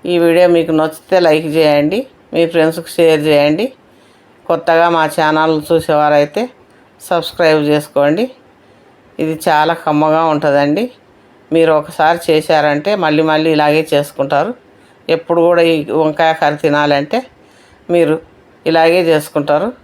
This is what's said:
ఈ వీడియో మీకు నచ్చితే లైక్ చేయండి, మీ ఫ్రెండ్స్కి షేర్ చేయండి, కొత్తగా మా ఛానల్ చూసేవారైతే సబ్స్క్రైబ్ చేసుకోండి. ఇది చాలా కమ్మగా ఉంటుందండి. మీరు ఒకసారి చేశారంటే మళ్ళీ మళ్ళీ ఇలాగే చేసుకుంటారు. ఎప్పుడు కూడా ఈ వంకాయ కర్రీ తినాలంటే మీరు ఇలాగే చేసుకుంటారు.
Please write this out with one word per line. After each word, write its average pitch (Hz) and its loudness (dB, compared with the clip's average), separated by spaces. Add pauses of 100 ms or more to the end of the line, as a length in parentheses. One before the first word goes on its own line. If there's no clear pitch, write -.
ఈ 175 -4
వీడియో 170 4
మీకు 165 0
నచ్చితే 156 -4 (100)
లైక్ 156 0
చేయండి, 151 2 (360)
మీ 170 0 (100)
ఫ్రెండ్స్కి 165 -2
షేర్ 160 2
చేయండి, 151 2 (840)
కొత్తగా 165 2 (100)
మా 160 0 (120)
ఛానల్ 156 0 (140)
చూసేవారైతే 151 0 (680)
సబ్స్క్రైబ్ 160 0 (100)
చేసుకోండి. 151 0 (960)
ఇది 156 -4 (120)
చాలా 156 2 (100)
కమ్మగా 156 0 (100)
ఉంటుందండి. 147 0 (680)
మీరు 160 2
ఒకసారి 165 -2 (100)
చేశారంటే 151 0 (140)
మళ్ళీ 156 0
మళ్ళీ 156 0
ఇలాగే 151 2 (100)
చేసుకుంటారు. 143 -2 (600)
ఎప్పుడు 170 -2
కూడా 170 4
ఈ 165 0 (240)
వంకాయ 156 0
కర్రీ 147 0
తినాలంటే 147 0 (760)
మీరు 160 2 (540)
ఇలాగే 165 2
చేసుకుంటారు. 151 -2 (160)